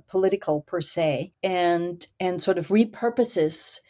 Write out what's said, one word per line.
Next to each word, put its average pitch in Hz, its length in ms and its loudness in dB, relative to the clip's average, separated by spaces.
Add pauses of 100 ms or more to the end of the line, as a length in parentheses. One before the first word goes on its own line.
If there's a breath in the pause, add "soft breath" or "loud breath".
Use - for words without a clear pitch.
political 190 520 0
per 170 220 -6
se, 151 500 -2 (100)
and, 175 640 0 (120)
and 180 240 -2
sort 185 160 2
of 156 100 -4
repurposes, 220 1200 2